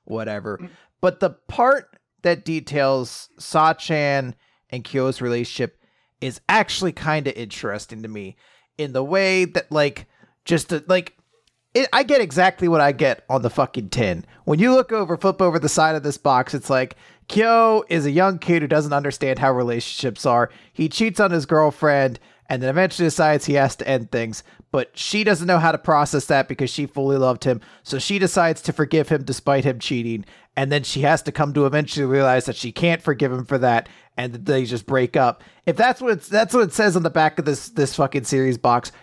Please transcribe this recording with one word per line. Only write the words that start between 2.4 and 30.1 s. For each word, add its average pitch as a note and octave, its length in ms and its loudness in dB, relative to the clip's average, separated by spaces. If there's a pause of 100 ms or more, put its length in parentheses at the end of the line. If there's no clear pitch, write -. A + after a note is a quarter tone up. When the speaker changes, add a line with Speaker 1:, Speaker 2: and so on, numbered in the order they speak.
Speaker 1:
details C#3 840 -2 (100)
Sa-chan D3 960 0 (360)
and B2 140 -10
Kyo's C3 360 -2
relationship A#2+ 580 -4 (420)
is - 280 -10
actually F#3+ 440 0
kinda D3+ 460 -4
interesting A2 640 -10
to A2 60 -12
me G2+ 280 -14 (420)
in C#3+ 140 -6
the C3 120 -2
way F#3 400 2
that, - 280 -6
like, D3 340 0 (380)
just - 260 0
the, D#3 160 -4
like, F3+ 300 0 (580)
it, A#3 180 2
I C4 100 4
get C4+ 180 4
exactly F3+ 480 2
what E3 120 4
I C#3+ 120 4
get C3 360 0
on C3 140 0
the A2+ 80 0
fucking B2 400 -2
tin. A#2 340 -2 (200)
When D3+ 140 0
you B3 160 4
look B3+ 180 2
over, G3+ 240 -2
flip F#3+ 240 0
over E3+ 180 2
the D3 100 -2
side D#3+ 280 2
of D3 60 -4
this C#3+ 160 -4
box, C3+ 360 2
it's C3+ 160 -6
like, C3 260 -2 (320)
Kyo A3+ 600 4
is E3 160 0
a C#3+ 60 0
young F3+ 280 2
kid E3+ 240 2
who C#3+ 60 -2
doesn't D3+ 240 2
understand C#3+ 460 -2
how C3+ 140 4
relationships A#2+ 760 -4
are. A#2+ 240 2 (220)
He D#3 160 -2
cheats A3 320 -2
on G3 100 4
his D#3+ 160 0
girlfriend C#3+ 720 2 (300)
and B2+ 140 -6
then B2+ 60 -2
eventually F3 380 0
decides D3+ 400 2
he D3 80 0
has C3+ 220 2
to - 120 -8
end A#2+ 220 -2
things. A#2 320 -6 (280)
But C3 280 -4
she G#3 260 -2
doesn't F3 220 2
know F3+ 120 4
how D#3+ 140 2
to D3+ 60 0
process D3 480 0
that C#3 220 2
because C3 200 -4
she D3 180 -6
fully C#3 300 -2
loved B2+ 280 0
him. B2 160 0 (240)
So C#3 140 -6
she G3+ 200 -2
decides E3+ 440 2
to E3 100 -4
forgive D3+ 360 0
him D3 160 0
despite C#3 400 -2
him B2+ 140 -2
cheating. A#2 480 -6 (300)